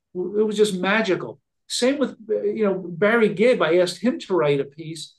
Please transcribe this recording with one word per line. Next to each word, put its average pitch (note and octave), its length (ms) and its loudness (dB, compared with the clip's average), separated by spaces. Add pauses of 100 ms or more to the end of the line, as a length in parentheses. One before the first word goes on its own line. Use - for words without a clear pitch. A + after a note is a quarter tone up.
(140)
it G3+ 320 -2
was G#3 100 -4
just G3+ 180 2
magical. F#3 680 -2 (280)
Same C4+ 300 0
with, - 180 -4 (100)
you G#3 380 -2
know, G3 100 2
Barry F#3+ 540 2
Gibb. G3 320 2
I E3+ 200 4
asked F3+ 220 -2
him C4 180 -2
to F#3+ 140 -4
write D3 260 2
a C3 40 -6
piece. D#3+ 540 -14